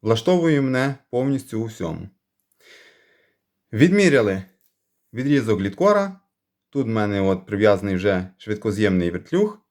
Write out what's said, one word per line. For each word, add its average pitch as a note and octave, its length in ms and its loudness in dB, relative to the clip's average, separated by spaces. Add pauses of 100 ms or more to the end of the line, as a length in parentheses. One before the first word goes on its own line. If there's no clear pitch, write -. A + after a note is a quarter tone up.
Влаштовує D#3 580 2
мене C3 340 -2 (160)
повністю C3 520 -4
у - 20 -4
всьому. F#2 440 -10 (1600)
Відміряли C3 720 2 (680)
відрізок A#2 480 0
літкора. F#3+ 600 0 (500)
Тут C3+ 160 -4
в A2 40 -6
мене G#2 300 -2
от F#2+ 260 0
прив'язаний G2+ 500 2
вже F#2 320 0 (100)
швидкоз'ємний G2+ 720 -2
вертлюг. F#3+ 480 -4 (120)